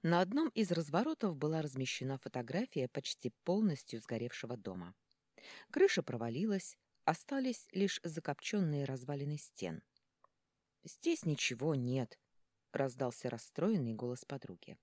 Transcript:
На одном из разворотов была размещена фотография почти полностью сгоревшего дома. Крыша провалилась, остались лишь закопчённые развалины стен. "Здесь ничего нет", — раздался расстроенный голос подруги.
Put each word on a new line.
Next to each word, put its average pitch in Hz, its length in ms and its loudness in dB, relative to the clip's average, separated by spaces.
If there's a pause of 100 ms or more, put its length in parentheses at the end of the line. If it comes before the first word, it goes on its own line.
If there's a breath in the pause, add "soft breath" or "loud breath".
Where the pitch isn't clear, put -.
На 170 160 6
одном 254 280 2
из 196 220 2
разворотов 175 640 2
была 151 280 2
размещена 131 560 -2
фотография 131 680 -2
почти - 440 -4 (120)
полностью 180 560 2
сгоревшего 117 560 -4
дома. 92 380 -8 (800 loud breath)
Крыша 294 320 4
провалилась, 147 760 -2 (280)
остались 254 680 0
лишь 196 320 2
закопчённые 156 800 0
развалины 139 540 -4
стен. - 420 -6 (1000)
"Здесь - 420 -2
ничего 147 480 0
нет", — 127 460 0 (520)
раздался 127 600 0
расстроенный 143 640 0
голос 123 300 -6
подруги. - 580 -10